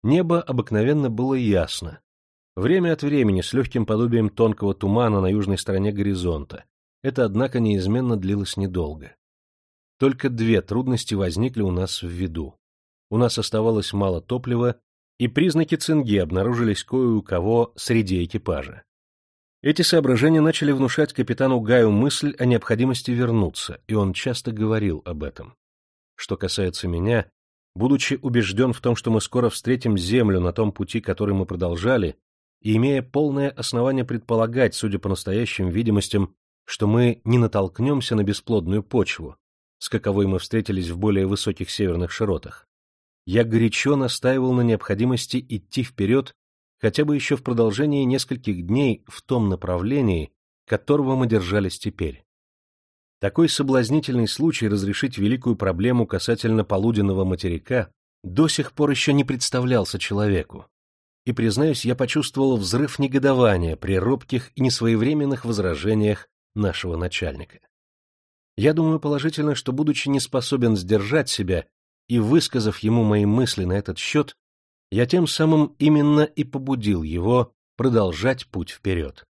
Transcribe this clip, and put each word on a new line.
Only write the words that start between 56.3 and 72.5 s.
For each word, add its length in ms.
полуденного 600
материка 640
до 240
сих 240
пор 180
еще 220
не 120
представлялся 720
человеку. 680
И, 80
признаюсь, 520
я 100
почувствовал 640
взрыв 420
негодования 800
при 220
робких 560
и 60
несвоевременных 840
возражениях 840
нашего 400
начальника. 640
Я 160
думаю 260
положительно, 560
что, 180
будучи 360
не 100
способен 580
сдержать 520
себя 380
и 100
высказав 600